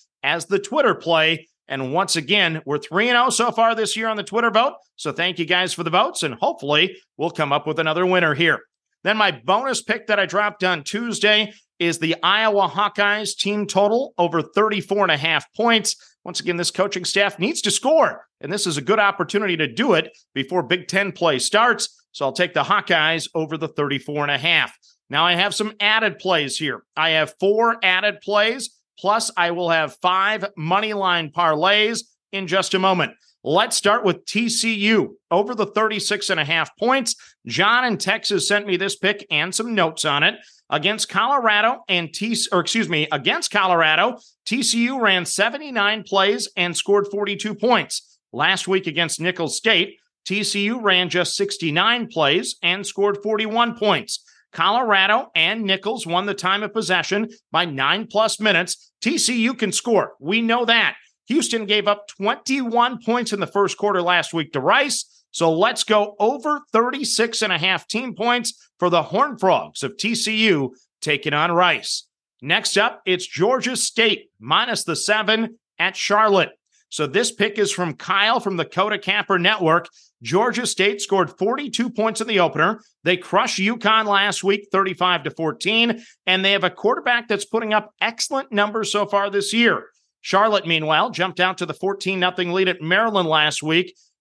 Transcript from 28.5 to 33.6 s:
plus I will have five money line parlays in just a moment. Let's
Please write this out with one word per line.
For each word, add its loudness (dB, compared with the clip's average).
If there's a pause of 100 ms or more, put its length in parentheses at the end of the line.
plus 0
I 2
will -2
have 0
five 0 (100)
money 0
line -2
parlays 2 (280)
in -6
just 0
a 2
moment. 2 (360)
Let's 2